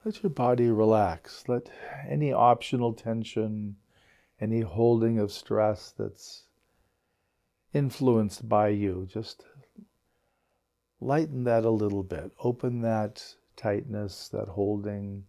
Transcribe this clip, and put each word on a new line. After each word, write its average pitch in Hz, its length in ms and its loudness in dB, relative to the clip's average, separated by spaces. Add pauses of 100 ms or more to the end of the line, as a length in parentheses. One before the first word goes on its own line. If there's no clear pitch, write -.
Let 214 180 -6
your 202 60 2
body 123 400 2
relax. 107 760 2
Let 120 220 -4 (380)
any 147 240 0
optional 120 640 4
tension, 110 840 -4 (600)
any 113 220 0
holding 113 580 2
of 104 120 0
stress 107 680 -2
that's - 460 -10 (1300)
influenced 120 760 0
by 107 220 4
you, 98 420 -2
just - 320 -12 (1600)
lighten 139 420 -2
that 117 220 2
a 113 40 4
little 104 340 2
bit. 90 360 -8
Open 120 420 -2
that 110 540 -2 (200)
tightness, 104 720 -6
that 104 180 -6
holding. 101 800 -4